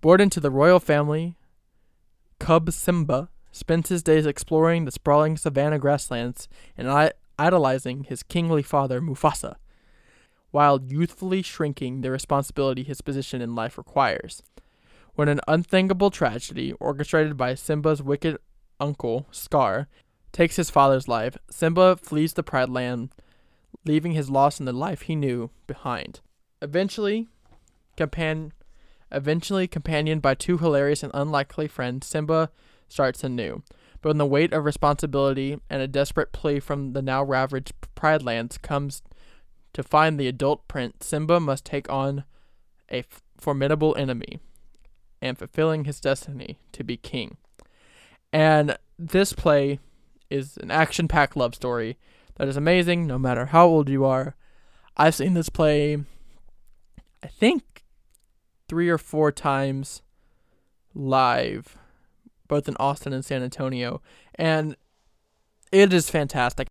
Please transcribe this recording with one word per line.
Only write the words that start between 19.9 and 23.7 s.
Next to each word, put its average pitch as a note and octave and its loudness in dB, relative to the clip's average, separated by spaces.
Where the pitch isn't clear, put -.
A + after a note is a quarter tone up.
takes E3+ 2
his F3 -2
father's C3+ 4
life, A#2 -4
Simba F3+ 4
flees D#3 -2
the E3 -2
Pride B2+ 0
Land, B2 -4